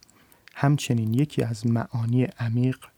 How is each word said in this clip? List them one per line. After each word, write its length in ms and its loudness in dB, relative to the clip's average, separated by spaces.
همچنین 580 0
یکی 300 0
از 240 -4
معانی 560 0
عمیق 540 -2